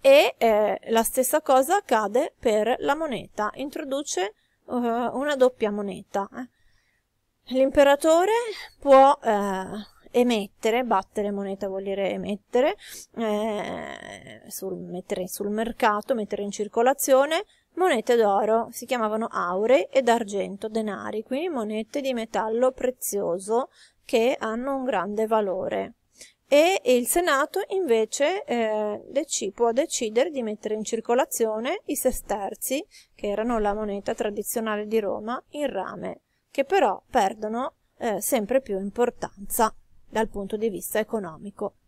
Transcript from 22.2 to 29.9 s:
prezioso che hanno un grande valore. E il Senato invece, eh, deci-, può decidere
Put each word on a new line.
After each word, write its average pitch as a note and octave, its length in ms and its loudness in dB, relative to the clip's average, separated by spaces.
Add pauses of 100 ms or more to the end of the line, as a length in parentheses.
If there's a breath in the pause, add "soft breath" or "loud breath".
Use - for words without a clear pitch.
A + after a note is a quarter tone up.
prezioso G3+ 1000 -4 (340 soft breath)
che A#3 340 2
hanno A#3+ 380 -4
un C4 80 -6
grande G#3 420 -2
valore. G3 680 -2 (520 loud breath)
E E4 380 4
il B3 220 2
Senato D#4+ 640 0
invece, D4 760 0
eh, G#3+ 640 -2
deci-, B3 440 -4
può A#3 200 2
decidere B3+ 580 0